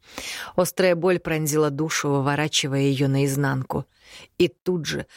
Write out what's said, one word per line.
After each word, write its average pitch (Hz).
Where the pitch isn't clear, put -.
Острая 180
боль 175
пронзила 156
душу, 151
выворачивая 139
её 139
наизнанку. 139
И 175
тут 175
же -